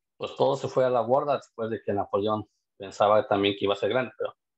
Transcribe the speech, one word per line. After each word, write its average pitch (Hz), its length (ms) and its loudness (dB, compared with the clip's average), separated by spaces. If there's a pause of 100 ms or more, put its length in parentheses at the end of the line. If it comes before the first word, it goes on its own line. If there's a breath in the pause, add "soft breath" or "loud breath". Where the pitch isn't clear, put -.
(180)
pues, - 180 -10
todo 131 200 4
se 135 120 -6
fue 131 160 2
a 127 60 2
la 123 100 2
borda 135 380 2
después - 320 -8
de 110 120 -6
que 107 120 -4
Napoleón 104 520 -2 (300)
pensaba 104 500 2
también 101 320 2
que 101 60 -6
iba 98 80 0
a 98 60 -2
ser 107 100 -2
grande. 117 300 -2
Pero 104 160 -8 (240)